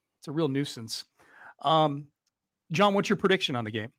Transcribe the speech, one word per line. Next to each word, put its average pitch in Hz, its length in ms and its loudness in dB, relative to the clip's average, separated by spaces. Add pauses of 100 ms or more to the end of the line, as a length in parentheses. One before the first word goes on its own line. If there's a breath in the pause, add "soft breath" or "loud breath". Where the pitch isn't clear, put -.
(200)
it's - 100 -16
a - 20 -8
real 156 160 -2
nuisance. 135 560 -6 (600 loud breath)
Um, 151 420 2 (640)
John, 196 220 4
what's 202 160 2
your 190 80 2
prediction 180 400 2
on 117 80 -4
the 107 60 -8
game? 110 280 -6